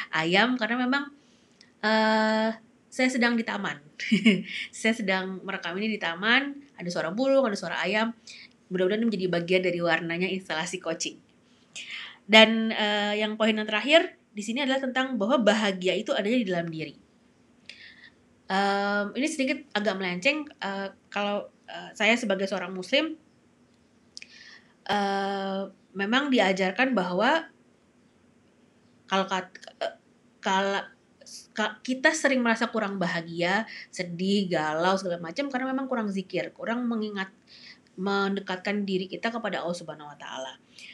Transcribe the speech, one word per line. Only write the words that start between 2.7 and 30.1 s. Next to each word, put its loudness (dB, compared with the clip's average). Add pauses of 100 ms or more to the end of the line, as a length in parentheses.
saya 0
sedang 2
di 0
taman. -4 (160)
<laughs> 4 (240)
Saya 0
sedang -4
merekam -8
ini -2
di -4
taman, 0 (240)
ada -8
suara -2
burung, 2
ada -4
suara -4
ayam. 0 (560)
Mudah-mudahan 0
ini 2
menjadi -2
bagian 2
dari -2
warnanya 0
instalasi -4
coaching. -6 (1040)
Dan, 6
eh, 0
yang -2
poin 2
yang 0
terakhir 4 (160)
di -12
sini -2
adalah 2
tentang -2
bahwa 2
bahagia 2
itu -2
adanya 0
di 0
dalam -2
diri. -10 (1500)
Em, 0
ini 0
sedikit -2 (160)
agak 0
melenceng, -2 (160)
eh, -6 (160)
kalau, -2 (160)
eh, -14
saya 4
sebagai -2
seorang -4
muslim, -2 (1700)
eh, -2 (280)
memang 2
diajarkan 4
bahwa 2 (1600)
kalau 2
kat-, -6 (320)
eh, -6 (400)